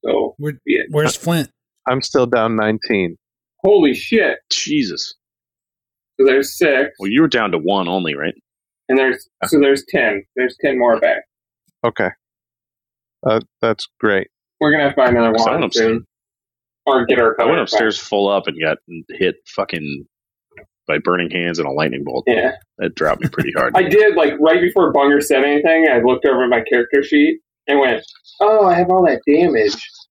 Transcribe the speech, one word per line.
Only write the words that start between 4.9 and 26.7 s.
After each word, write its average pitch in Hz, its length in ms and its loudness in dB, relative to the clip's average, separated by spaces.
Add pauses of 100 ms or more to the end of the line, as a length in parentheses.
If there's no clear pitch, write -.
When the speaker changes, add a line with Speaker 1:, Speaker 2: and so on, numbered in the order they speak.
Speaker 1:
So 135 80 4
there's 135 300 0
six. 143 420 0
Speaker 4:
Well, 98 120 -6
you 123 100 2
were 160 80 4
down 113 220 -2
to 87 80 -2
one 92 300 -2
only, 87 280 -4
right? 73 180 -6 (540)
Speaker 1:
And 131 100 2
there's, 131 300 -2 (160)
so 156 160 2
there's 139 300 2
ten. 107 340 -2 (100)
There's 127 300 -4
ten 139 140 0
more 120 200 2
back. - 240 0 (600)
Speaker 3:
Okay. 117 240 -2 (1200)
Uh, 110 120 2 (200)
that's 113 260 -2 (140)
great. 101 280 0 (320)
Speaker 1:
We're 151 120 2
gonna 151 120 2
have 135 100 -2
to 139 100 2
find 123 120 2
another 113 220 2
Speaker 4:
So 113 60 2
I 110 60 0
went 165 100 -2
Speaker 1:
one 147 40 -2
Speaker 4:
upstairs. 113 280 0
Speaker 1:
soon. 117 140 -6 (840)
Or 127 160 0
get 127 140 0
our 113 220 2
Speaker 4:
I - 40 2
went 139 120 2
Speaker 1:
color 151 60 0
Speaker 4:
upstairs 107 360 0
Speaker 1:
back. - 100 -14
Speaker 4:
full 101 200 0
up 98 180 0
and 80 160 -6
got 78 160 -2 (320)
hit 92 260 -2 (100)
fucking 76 580 -8 (840)
by 76 160 -2
burning 87 300 -2
hands 87 260 -4
and 80 80 -4
a 67 60 -6
lightning 71 320 -4
bolt. - 240 -8
Speaker 1:
Yeah. 120 240 0 (260)
Speaker 4:
That - 160 -6
dropped - 280 -2
me - 60 -4
pretty - 280 -4
hard. 69 160 -2
Speaker 1:
<laughs> - 40 -2
I 370 60 2
did, 415 320 4
like, 151 260 2
right 160 200 4
before 180 320 0
Bunger 143 280 4
said 139 220 0
anything, 151 480 2
I 123 80 2
looked 123 280 2
over 127 180 2
at 123 40 0
my 120 220 0